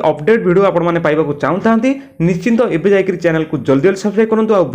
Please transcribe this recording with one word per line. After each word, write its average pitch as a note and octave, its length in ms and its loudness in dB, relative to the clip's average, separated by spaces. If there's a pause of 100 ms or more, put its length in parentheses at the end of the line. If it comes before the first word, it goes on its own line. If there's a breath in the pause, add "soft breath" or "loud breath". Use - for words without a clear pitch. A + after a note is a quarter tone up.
ଅପଡେଟ୍ G#3 400 0
ଭିଡ଼ିଓ F3+ 200 2
ଆପଣମାନେ E3+ 360 0
ପାଇବାକୁ D3+ 340 0
ଚାହୁଁଥାନ୍ତି, G#3 560 0 (300 loud breath)
ନିଶ୍ଚିନ୍ତ F#3+ 400 0 (100)
ଏବେ E3 200 -2
ଯାଇକରି F#3+ 280 0
ଚ୍ୟାନେଲକୁ D#3+ 440 -2
ଜଲ୍ଦି C#3 240 0
ଜଲ୍ଦି F#3+ 140 0
ସବସ୍କ୍ରାଇବ୍ G#3+ 320 0
କରନ୍ତୁ, A3 220 0
ଆଉ F#3 100 2 (100)